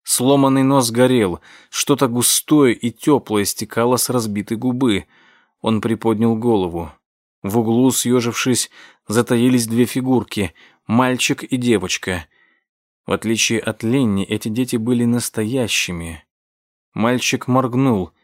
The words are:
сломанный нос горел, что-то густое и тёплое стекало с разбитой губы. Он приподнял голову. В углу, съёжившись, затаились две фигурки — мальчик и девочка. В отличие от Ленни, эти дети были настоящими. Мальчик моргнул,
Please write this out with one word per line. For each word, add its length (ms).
сломанный 580
нос 300
горел, 480
что-то 360
густое 680
и 200
тёплое 520
стекало 520
с 140
разбитой 460
губы. 500
Он 200
приподнял 560
голову. 560
В 160
углу, 320
съёжившись, 800
затаились 580
две 200
фигурки — 680
мальчик 560
и 140
девочка. 680
В 60
отличие 460
от 240
Ленни, 420
эти 240
дети 280
были 280
настоящими. 1200
Мальчик 540
моргнул, 640